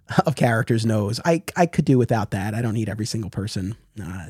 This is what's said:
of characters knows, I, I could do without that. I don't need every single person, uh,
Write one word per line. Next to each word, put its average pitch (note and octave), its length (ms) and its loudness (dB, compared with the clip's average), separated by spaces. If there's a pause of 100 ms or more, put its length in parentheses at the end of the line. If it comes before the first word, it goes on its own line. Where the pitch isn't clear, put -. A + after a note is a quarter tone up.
(260)
of D3+ 100 0
characters A2+ 500 2
knows, A2 380 0
I, E3 180 2 (140)
I F3+ 100 4
could E3 200 0
do C3+ 120 6
without A2+ 320 2
that. G#2 240 -4
I A#2 80 -2
don't A2 120 -2
need A2 160 -2
every G#2+ 160 -4
single A2 240 -6
person, G2 460 -6 (260)
uh, F2+ 280 -10